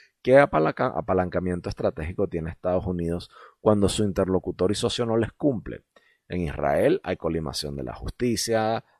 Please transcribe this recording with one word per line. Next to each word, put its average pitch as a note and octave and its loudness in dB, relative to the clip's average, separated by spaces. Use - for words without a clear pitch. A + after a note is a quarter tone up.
¿Qué B2+ 6
apalanca-, C#3+ 2
apalancamiento F2+ 0
estratégico F#2 -2
tiene D#2+ -4
Estados F2+ -2
Unidos F2 -2
cuando G#2 4
su G#2+ 0
interlocutor F#2 0
y G#2 0
socio A#2+ -2
no A2+ 0
les A2 2
cumple? A#2 -4
En F2+ -4
Israel D2+ 2
hay F#2 -4
colimación D2+ -4
de C#2 -8
la A#1+ -10
justicia, A2+ -2